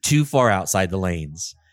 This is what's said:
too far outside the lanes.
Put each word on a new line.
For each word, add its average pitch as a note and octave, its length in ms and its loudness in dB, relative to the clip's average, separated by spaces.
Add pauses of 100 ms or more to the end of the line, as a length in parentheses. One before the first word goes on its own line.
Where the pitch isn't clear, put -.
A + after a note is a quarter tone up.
too D3 240 2
far B2+ 240 4
outside F#2+ 400 0
the F#2+ 80 -4
lanes. E2+ 580 -6 (180)